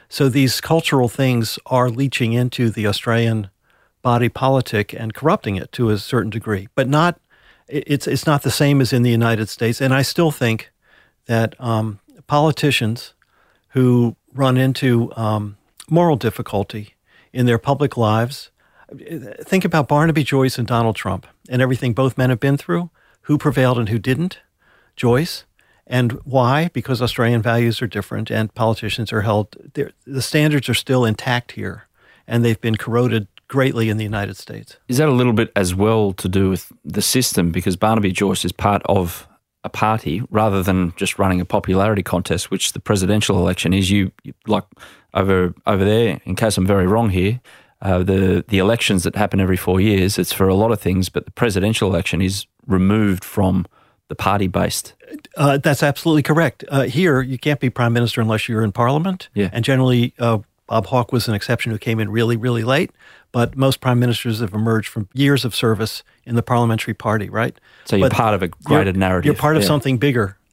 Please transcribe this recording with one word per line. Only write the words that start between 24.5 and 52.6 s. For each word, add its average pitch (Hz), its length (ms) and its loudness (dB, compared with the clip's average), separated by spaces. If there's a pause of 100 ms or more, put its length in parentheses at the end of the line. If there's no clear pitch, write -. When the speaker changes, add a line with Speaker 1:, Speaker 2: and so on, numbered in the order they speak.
Speaker 1:
Joyce, 127 500 0 (420)
and 123 260 0 (100)
why? 135 500 2
Because 120 280 -4
Australian 117 400 0
values 117 400 0
are 120 60 -2
different 107 440 -8
and 110 240 -4
politicians 113 580 -4
are 107 80 -2
held, 104 340 -2 (180)
they're, - 180 -6 (160)
the 135 140 -6
standards 151 480 0
are 117 40 0
still 127 320 0
intact 123 480 -2
here, 98 300 -10 (440)
and 117 160 0
they've 113 180 2
been 110 140 -2
corroded 117 520 -2 (200)
greatly 127 420 0
in 104 80 -2
the 110 60 -4
United 101 340 -6
States. - 400 -18 (100)
Speaker 2:
Is 123 100 -2
that 156 100 4
a 143 40 4
little 123 220 4
bit 107 220 0
as 90 200 0
well 107 380 2
to 95 140 -6
do 95 220 2
with 92 220 -4 (120)
the 95 200 -6
system? 98 480 0
Because 90 240 -2
Barnaby 107 360 2
Joyce 98 340 -2
is 90 60 -4
part 101 340 0
of 92 420 -2 (360)
a 92 60 -10
party 107 640 -2
rather 104 320 2
than 92 320 0
just - 240 -4
running 95 220 0
a 87 40 -6
popularity 98 560 0
contest, - 480 -4
which - 240 -4
the - 60 -12
presidential 101 580 0
election 90 360 0
is. 95 180 2
You, 98 200 2 (120)
you, - 100 -16 (140)
like, 101 160 0 (500)
over, 95 400 2 (140)
over 98 180 2
there, 107 400 2
in 95 100 -4
case 110 220 0
I'm 92 80 2
very 95 220 2
wrong 110 240 2
here, 95 300 0 (420)
uh, 92 180 2
the, 92 460 2
the 98 100 0
elections 98 460 2
that 87 120 -4
happen 98 240 0
every 92 180 2
four 92 220 0
years, 98 380 2
it's 92 160 -2
for 95 140 2
a 92 80 4
lot 110 160 2
of 107 100 -2
things, 92 280 0
but - 160 -8
the - 60 -18
presidential 104 560 0
election 85 360 -2
is 95 240 -4 (180)